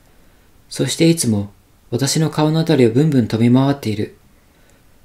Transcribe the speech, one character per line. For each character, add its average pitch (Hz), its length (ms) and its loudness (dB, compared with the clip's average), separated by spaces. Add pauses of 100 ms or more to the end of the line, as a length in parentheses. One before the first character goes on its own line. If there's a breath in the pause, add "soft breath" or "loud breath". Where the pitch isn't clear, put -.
(680 soft breath)
そ - 180 -6
し - 100 -6
て 165 120 2
い 165 60 4
つ 127 160 -4
も 101 200 -4 (400)
私 135 280 -2
の 156 100 0
顔 151 220 0
の 160 80 0
あ 160 60 0
た 160 100 0
り 131 100 4
を 113 60 4
ブ 123 140 0
ン 160 40 0
ブ 131 140 0
ン 101 60 -4
飛 110 120 -2
び 120 140 4
回 135 180 2
っ 139 40 -8
て - 120 -12
い 104 60 -4
る。 101 220 -8 (880 soft breath)